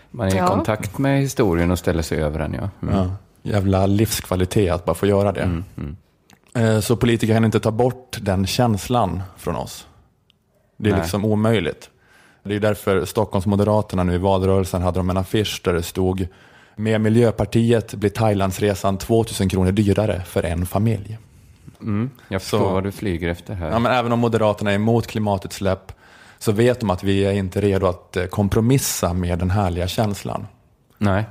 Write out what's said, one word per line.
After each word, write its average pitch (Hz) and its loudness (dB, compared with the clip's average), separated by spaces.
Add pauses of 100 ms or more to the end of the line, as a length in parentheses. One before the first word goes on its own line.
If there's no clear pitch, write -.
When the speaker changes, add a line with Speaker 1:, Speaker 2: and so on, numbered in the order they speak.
(120)
Speaker 1:
Man 98 -4
är 95 2
i - 2
Speaker 2:
Ja. 180 2
Speaker 1:
kontakt 107 -2
med 139 2
historien 90 2
och 90 0
ställer 85 0
sig 78 -2
över 76 -2
den, 78 -4
ja. - -6 (120)
Mm. - -2
Speaker 3:
Ja. 92 0 (300)
Jävla 98 2
livskvalitet 98 0
att 78 -4
bara 82 2
få 98 0
göra 101 4
det. - -4
Speaker 1:
Mm, 87 -2 (140)
mm. 73 -10 (760)
Speaker 3:
Eh, 110 2
så 117 2
politiker 113 2
kan 113 4
inte 107 2
ta 113 0
bort 123 -2
den 95 0
känslan 104 0 (140)
från - -6
oss. - -10 (920)
Det 107 -2
är 95 4
Speaker 1:
Nej. 85 0
Speaker 3:
liksom 92 -2
omöjligt. 107 0 (540)
Det 104 -4
är 104 -2
därför 101 0
Stockholmsmoderaterna 101 0
nu 90 0
i 87 2
valrörelsen 95 2
hade 90 0
de 90 0
en 92 0
affisch 95 -2
där 90 0
det 85 0
stod: 92 -2 (480)
"Med 110 0
Miljöpartiet 113 2
blir 104 0
Thailandsresan 98 0
tvåtusen 110 0
kronor 92 2
dyrare 98 2
för - -2
en 85 -2
familj." 107 -2 (640)
Speaker 1:
Mm, 110 -4 (180)
jag 95 -4
förstår - -2
Speaker 3:
Så 101 2
Speaker 1:
vad 95 0
du 98 -6
flyger 87 -4
efter 85 -8
här. 85 -6
Speaker 3:
Ja, 113 0
men 123 2
även 120 0
om 117 0
Moderaterna 107 0
är 101 2
emot 113 0
klimatutsläpp 98 -4 (480)
så 113 0
vet 120 2
de 104 -2
att 90 -2
vi 98 2
är 98 2
inte 98 -2
redo 98 2
att, - -6
eh, 90 0
kompromissa 107 0
med 87 -2
den 90 0
härliga 92 0
känslan. 104 -4 (500)
Speaker 1:
Nej. 101 2